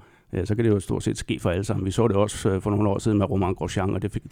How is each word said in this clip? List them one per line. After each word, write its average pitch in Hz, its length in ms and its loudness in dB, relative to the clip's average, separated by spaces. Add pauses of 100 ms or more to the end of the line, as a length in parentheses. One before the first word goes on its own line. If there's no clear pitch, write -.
(320)
øh, 90 140 -2
så 107 80 -2
kan 117 100 0
det 113 60 4
jo 101 100 4
stort 107 220 -4
set 107 160 -2
ske - 220 -4
for 101 100 0
alle 92 140 0
sammen. 98 220 -2
Vi 95 40 0
så 113 180 2
det 98 80 2
også, 104 340 0
øh, 95 120 0
for 107 80 0
nogle 104 180 2
år 98 100 0
siden 107 200 2
med 95 120 2
Romain 95 240 0
Grosjean, 95 400 -2
og 95 80 -2
det 104 100 -6
fik, - 200 -8